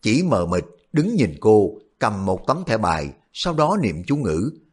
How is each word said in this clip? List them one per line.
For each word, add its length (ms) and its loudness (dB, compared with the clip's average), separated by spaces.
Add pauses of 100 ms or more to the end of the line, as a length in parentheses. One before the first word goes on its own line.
Chỉ 220 2
mờ 220 0
mịt 200 -2 (280)
đứng 220 0
nhìn 240 0
cô 320 6 (280)
cầm 260 -2
một 220 -4
tấm 200 0
thẻ 100 0
bài, 320 -2 (240)
sau 200 -6
đó 280 0
niệm 260 -2
chú 80 0
ngữ 360 -2 (220)